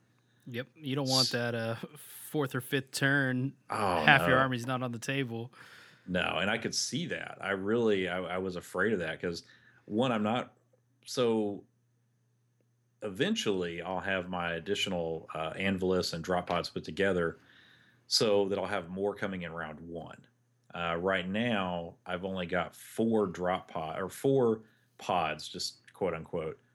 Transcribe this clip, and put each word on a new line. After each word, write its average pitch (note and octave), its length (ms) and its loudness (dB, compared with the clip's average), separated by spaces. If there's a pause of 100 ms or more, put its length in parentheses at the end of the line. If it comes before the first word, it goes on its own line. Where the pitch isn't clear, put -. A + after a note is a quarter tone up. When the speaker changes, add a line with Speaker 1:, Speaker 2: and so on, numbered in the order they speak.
(460)
Speaker 1:
Yep. B2 300 -8
You C#3 200 -4
don't C#3 120 0
want C3 220 2
Speaker 2:
S- - 0 -
Speaker 1:
that, A#2+ 240 0
uh, A2+ 220 -2 (200)
fourth - 580 -6
or C3 60 -2
fifth C3+ 320 -2
turn, C3+ 600 2 (160)
Speaker 2:
Oh, G2 360 2
Speaker 1:
half C#3+ 200 10
your B2+ 120 6
Speaker 2:
no. - 0 -
Speaker 1:
army's B2+ 280 2
not B2+ 160 -2
on B2 100 -2
the A2+ 60 -4
table. A#2+ 540 -4 (540)
Speaker 2:
No, E2+ 320 0
and F#2+ 120 2
I A2+ 80 2
could G#2+ 160 -2
see E3 340 -2
that. E2 320 -6
I F#2+ 100 -4
really, G2+ 580 2
I, F2 100 -2
I F2+ 200 -2
was F#2 180 -2
afraid F#2 360 0
of G2 80 2
that D#2+ 200 -4
'cause, F2 240 -4 (400)
one, A#2+ 280 0
I'm G#2+ 100 0
not, A2 340 -2 (480)
so A2 600 0 (1400)
eventually G2 800 0
I'll F2+ 180 -2
have F#2 280 -2
my F2 260 -2
additional, E2+ 800 -2
uh, D#2+ 200 -4
Anvilus F#2 600 2
and E2+ 100 -6
drop F2+ 240 0
pods F2 220 0
put - 140 -8
together F2 540 0 (680)
so G2+ 420 4
that G2 100 0
I'll F#2 80 0
have F#2 240 -4
more F#2+ 240 0
coming F#2+ 280 -4
in E2 100 -6
round D#2 280 -8
one. E2 460 -12 (480)
Uh, E2+ 260 -2
right F#2 280 0
now, F#2+ 680 -2 (100)
I've F2+ 180 -6
only F#2+ 220 -4
got F2 300 -2
four A2+ 500 2
drop F2+ 440 -2
pod, D#2+ 300 -4
or F#2 80 -4
four B2 540 2 (360)
pods, D#2 500 0
just - 320 -8 (140)
quote F2 200 0
unquote, D#2+ 460 -6 (140)